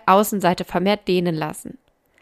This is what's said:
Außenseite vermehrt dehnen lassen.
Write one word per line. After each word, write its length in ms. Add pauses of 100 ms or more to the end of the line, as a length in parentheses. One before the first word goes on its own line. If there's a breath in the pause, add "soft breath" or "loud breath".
Außenseite 600
vermehrt 440
dehnen 280
lassen. 420 (440 soft breath)